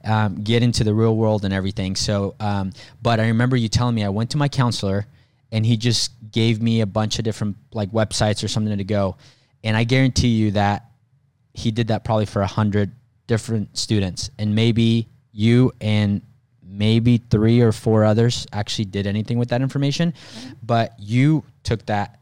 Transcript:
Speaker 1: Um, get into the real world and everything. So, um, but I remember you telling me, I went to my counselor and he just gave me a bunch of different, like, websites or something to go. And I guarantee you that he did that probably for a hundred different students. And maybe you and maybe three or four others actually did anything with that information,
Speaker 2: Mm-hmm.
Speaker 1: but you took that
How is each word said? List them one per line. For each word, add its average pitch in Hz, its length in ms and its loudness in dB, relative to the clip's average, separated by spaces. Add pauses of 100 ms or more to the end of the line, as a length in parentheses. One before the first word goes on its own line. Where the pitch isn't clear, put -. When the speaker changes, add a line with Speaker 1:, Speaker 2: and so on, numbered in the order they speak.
Speaker 1:
Um, 107 400 0
get 117 180 2
into 120 220 0
the 107 100 2
real 110 220 2
world 107 300 0
and 98 80 -2
everything. 95 420 -4
So, 101 440 -4
um, 101 340 -4 (280)
but 117 180 2
I 110 80 2
remember 120 280 2
you 117 140 0
telling 120 260 0
me, 107 80 0
I 101 60 -2
went 107 220 -2
to 147 60 -4
my 143 120 0
counselor 104 580 -2 (460)
and 110 120 0
he 117 120 2
just 113 340 -2 (200)
gave 113 300 2
me 113 200 2
a 107 40 2
bunch 107 320 -4
of 117 80 -6
different, 104 300 -4 (160)
like, 104 200 -4
websites 110 520 -2
or 104 60 -4
something 107 280 -2
to 98 60 -4
go. 98 320 -2 (480)
And 110 140 0
I 117 80 2
guarantee 131 500 2
you 107 160 2
that 101 400 0 (600)
he - 180 -4
did 110 160 -2
that 110 160 -2
probably 110 220 0
for 101 160 -4
a 98 60 0
hundred 104 440 0 (360)
different 110 500 -4
students. 98 600 -2
And 107 180 -2
maybe 113 520 2 (240)
you 117 480 4
and 104 420 0 (400)
maybe 110 560 2 (120)
three 113 320 4
or 113 100 6
four 110 320 2
others 117 480 2
actually 104 340 -6
did 98 220 -6
anything 107 300 -2
with 120 120 -2
that 120 120 0
information, 139 500 -2
Speaker 2:
Mm-hmm. - 380 -16 (140)
Speaker 1:
but 117 360 0
you 127 440 2 (200)
took - 220 -4
that 104 360 -4